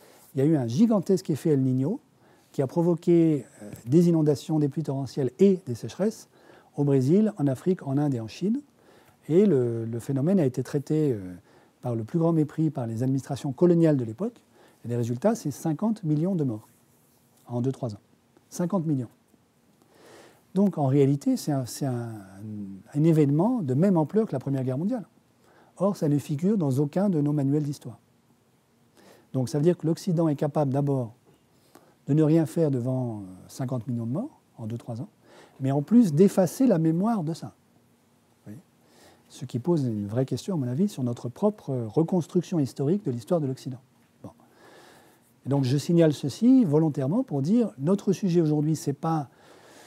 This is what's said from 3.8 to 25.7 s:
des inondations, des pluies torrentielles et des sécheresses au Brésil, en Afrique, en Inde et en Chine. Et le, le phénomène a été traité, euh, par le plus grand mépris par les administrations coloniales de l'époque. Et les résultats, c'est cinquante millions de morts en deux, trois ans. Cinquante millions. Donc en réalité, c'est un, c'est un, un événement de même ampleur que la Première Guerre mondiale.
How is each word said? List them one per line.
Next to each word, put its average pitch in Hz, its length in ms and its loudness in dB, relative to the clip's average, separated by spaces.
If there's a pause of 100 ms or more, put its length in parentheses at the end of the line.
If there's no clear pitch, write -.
des 170 220 6
inondations, 156 520 2
des 147 80 2
pluies 151 160 -4
torrentielles 135 540 -4
et 190 280 6
des 120 80 -4
sécheresses 180 540 -6 (480)
au 147 80 0
Brésil, 143 540 4
en 143 80 0
Afrique, 156 400 -2
en 139 120 -2
Inde 147 160 0
et 117 60 -4
en 110 80 -10
Chine. 220 320 -4 (680)
Et 180 180 6
le, 120 380 0
le 113 140 -6
phénomène 143 400 0
a 143 60 4
été 127 180 -2
traité, 147 500 -2
euh, 92 220 -8 (460)
par 123 140 -6
le 113 100 -4
plus 165 140 -4
grand 165 140 2
mépris 156 380 0
par 127 160 -8
les 113 160 -4
administrations 131 500 -4
coloniales 165 440 4
de 123 80 -2
l'époque. 113 360 -8 (440)
Et 117 40 -10
les 120 80 -4
résultats, 123 380 -2
c'est 156 160 -6
cinquante 175 540 -4
millions 156 300 0
de 151 100 -2
morts 110 240 -6 (800)
en 123 140 -6
deux, 131 120 -2
trois 120 220 -8
ans. - 60 -20 (500)
Cinquante 175 360 -4
millions. 131 220 -4 (1500)
Donc 190 240 2
en 147 80 2
réalité, 143 500 4
c'est 160 160 -4
un, 135 120 -2
c'est - 220 -6
un, 120 280 -6 (800)
un 147 100 2
événement 160 580 4
de 131 120 -2
même 180 220 4
ampleur 196 300 0
que - 60 -8
la 143 60 -4
Première 135 260 -4
Guerre 127 140 -2
mondiale. 202 280 -4 (720)